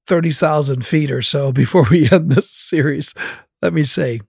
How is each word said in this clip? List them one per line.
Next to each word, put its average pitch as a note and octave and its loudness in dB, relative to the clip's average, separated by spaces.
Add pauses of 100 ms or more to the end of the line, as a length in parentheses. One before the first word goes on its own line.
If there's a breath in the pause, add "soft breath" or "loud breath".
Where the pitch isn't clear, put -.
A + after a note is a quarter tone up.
thirty E3+ 2
thousand C#3+ -2
feet D3+ 0
or B2+ -4
so C#3 -2
<laughs> - -
before C3+ 2
we D3+ 4
end E3 4
this C3+ 0
series, D3 -4 (480 loud breath)
let E3+ -2
me D#3 2
say A#2+ -4